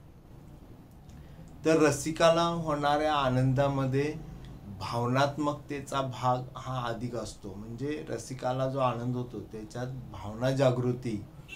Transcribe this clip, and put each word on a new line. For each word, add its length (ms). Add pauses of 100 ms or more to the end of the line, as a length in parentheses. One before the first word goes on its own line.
(1600)
तर 120
रसिकाला 720
होणाऱ्या 680
आनंदामध्ये 1000 (680)
भावनात्मकतेचा 1200
भाग 420 (140)
हा 320
अधिक 260
असतो, 400
म्हणजे 540
रसिकाला 600
जो 100
आनंद 380
होतो, 240
त्याच्यात 460
भावना 640
जागृती 720 (320)